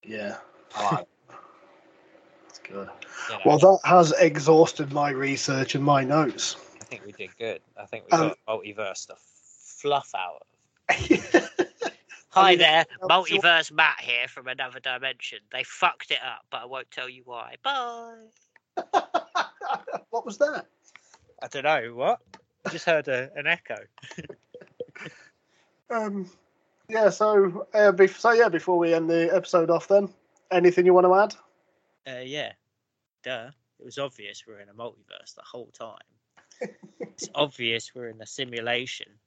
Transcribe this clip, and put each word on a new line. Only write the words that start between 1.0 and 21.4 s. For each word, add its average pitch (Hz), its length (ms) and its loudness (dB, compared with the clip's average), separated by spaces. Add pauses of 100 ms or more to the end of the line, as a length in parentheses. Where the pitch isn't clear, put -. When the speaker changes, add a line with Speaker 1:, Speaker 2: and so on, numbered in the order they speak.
Speaker 1:
<laughs> - 1300 -20
That's - 140 -20
good. 95 280 -14 (400)
Speaker 2:
You 113 60 -8
know. 104 100 -10
Speaker 1:
Well, 151 140 6
that 185 260 8
has 170 340 6
exhausted 156 760 4
my 143 160 -2
research 135 640 -4
and 139 100 -2
my 139 200 4
notes. 143 520 -2 (240)
Speaker 2:
I - 40 -20
think 104 200 -18
we 101 80 -20
did 95 240 -16
good. 110 240 -8 (160)
I 104 80 -16
think 101 260 -16
we 170 60 4
Speaker 1:
Um, 131 120 0
Speaker 2:
got 90 100 -10 (100)
multiverse 104 600 -8
the - 100 -20
fluff - 960 -8
out 90 320 -12 (420)
of. - 80 2
Speaker 1:
<laughs> - 580 0 (800)
Speaker 2:
Hi 190 120 6
Speaker 1:
I - 20 6
mean, 175 80 4
Speaker 2:
there, 160 260 4 (240)
Speaker 1:
that's 175 220 2
your 165 100 0
Speaker 2:
Multiverse 165 320 2
Matt 151 280 2
here 123 280 -6
from 127 180 -16
another 127 340 -10
dimension. 127 580 -8 (140)
They 127 120 -8
fucked - 460 -4
it 143 140 -2
up, 120 260 -12
but 131 120 -8
I 120 40 -16
won't 131 240 -14
tell 131 180 -12
you 127 160 -20
why. 120 400 -16
Bye. 233 500 -8 (600)
Speaker 1:
<laughs> 349 260 -2 (1080)
What 226 140 -8
was 208 140 -14
that? 294 280 -2 (760)